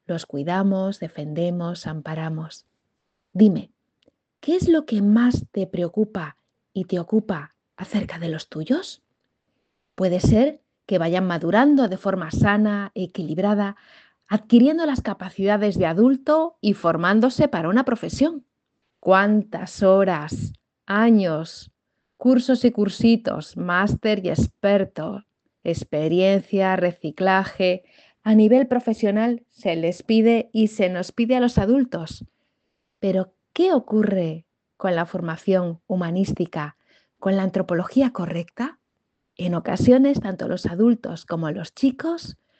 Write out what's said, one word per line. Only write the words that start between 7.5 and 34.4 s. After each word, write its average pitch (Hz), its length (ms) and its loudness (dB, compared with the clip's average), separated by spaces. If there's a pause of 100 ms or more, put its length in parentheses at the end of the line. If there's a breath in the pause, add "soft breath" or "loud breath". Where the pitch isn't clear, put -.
acerca 180 440 -8
de 170 80 -8
los 156 200 -10
tuyos? 247 540 -6 (920)
Puede 185 240 0
ser 262 420 2 (240)
que 185 120 0
vayan 175 280 0
madurando 202 640 2
de 185 80 -6
forma 185 340 -6
sana, 208 640 0
equilibrada, 196 840 -2 (520 soft breath)
adquiriendo 262 580 4
las 269 160 -2
capacidades 196 760 -2
de 180 80 2
adulto 269 760 2
y 202 140 0
formándose 202 720 2
para 165 200 -2
una 220 160 2
profesión. 262 600 -2 (540)
¿Cuántas 196 840 0
horas, 190 720 2 (340)
años, 196 840 0 (440)
cursos 254 480 2
y 233 80 4
cursitos, 214 840 0
máster 185 680 -2
y 170 60 -2
experto, 196 960 -2 (380)
experiencia, 185 1120 0
reciclaje? 185 1120 -2 (400 soft breath)
A 220 100 4
nivel 226 320 6
profesional 233 840 -2
se 165 260 -4
les 165 260 -4
pide 226 500 2
y 220 140 2
se 202 220 -2
nos 185 240 -6
pide 233 240 0
a 254 40 0
los 240 180 2
adultos. 214 640 0 (760)
Pero, 185 360 -2 (180)
¿qué 370 200 2
ocurre 196 720 0 (300)